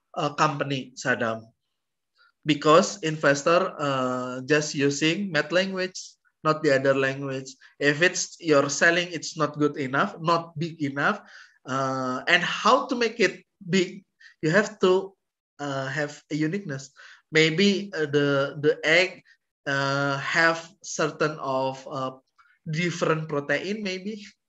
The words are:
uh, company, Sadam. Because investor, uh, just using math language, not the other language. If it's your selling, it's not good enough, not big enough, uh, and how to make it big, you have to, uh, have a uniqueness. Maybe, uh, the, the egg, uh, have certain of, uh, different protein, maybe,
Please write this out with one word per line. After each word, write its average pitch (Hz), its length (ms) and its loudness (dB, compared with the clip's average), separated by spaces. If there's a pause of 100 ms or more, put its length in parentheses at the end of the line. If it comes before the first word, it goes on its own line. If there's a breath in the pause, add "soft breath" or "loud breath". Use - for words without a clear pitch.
(140)
uh, 147 220 -2
company, 143 600 -2
Sadam. 113 480 -2 (1000 soft breath)
Because 151 560 4
investor, 160 800 2
uh, 127 640 -4
just 147 300 2
using 156 560 0
math 147 200 -2
language, 185 460 -2 (480)
not 156 160 0
the 139 160 4
other 135 160 2
language. 135 560 -4 (320 soft breath)
If 147 240 4
it's - 340 -2
your 147 300 4
selling, 175 400 2
it's 156 260 -8
not 151 220 -2
good 147 240 0
enough, 139 400 -2
not 165 320 0
big 160 320 -6
enough, 147 400 -2 (400 loud breath)
uh, 131 640 -4
and 175 160 4
how 247 400 2
to 254 100 -4
make 233 240 -2
it 185 220 0 (240)
big, 180 400 0 (400 soft breath)
you 156 80 2
have 214 320 2
to, 190 320 2 (400)
uh, 135 320 -6
have 143 400 -6
a 156 80 -4
uniqueness. 156 560 -6 (400 loud breath)
Maybe, 170 640 4
uh, 156 80 0
the, 143 560 0
the 151 240 4
egg, 180 400 2 (400 soft breath)
uh, 139 560 -2
have 165 400 2 (240)
certain 156 560 -2
of, 131 480 -4
uh, 131 320 -8 (480 soft breath)
different 160 560 0
protein, 147 560 -4
maybe, 196 400 -8 (280)